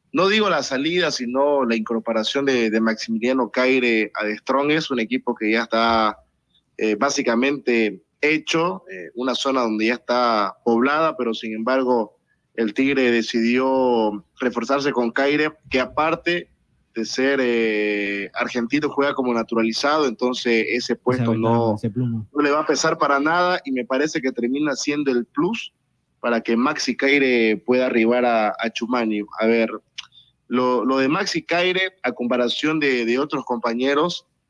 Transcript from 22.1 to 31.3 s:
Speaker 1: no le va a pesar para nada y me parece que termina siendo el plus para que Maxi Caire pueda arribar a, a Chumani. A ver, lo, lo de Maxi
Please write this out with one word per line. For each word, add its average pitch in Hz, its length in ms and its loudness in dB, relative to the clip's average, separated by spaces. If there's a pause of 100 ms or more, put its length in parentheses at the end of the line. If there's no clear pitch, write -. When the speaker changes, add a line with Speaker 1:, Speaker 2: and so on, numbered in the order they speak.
Speaker 1:
no 147 80 0
le 147 80 4
va 147 120 2
a 156 40 -2
pesar 160 320 0
para 143 220 2
nada 175 440 2
y 135 80 -6
me 127 140 -2
parece 147 340 -2
que 127 120 -2
termina 135 440 -2
siendo 147 360 -2
el 120 140 0
plus 185 460 -2 (480)
para 117 220 -2
que 117 160 0
Maxi 135 400 -2
Caire 127 600 2
pueda 127 280 0
arribar 120 400 2
a, 113 220 2 (100)
a 117 160 -4
Chumani. 113 480 -2 (180)
A 110 60 0
ver, 113 240 2 (760)
lo, 127 360 2
lo 131 140 0
de 135 100 2
Maxi 175 360 -2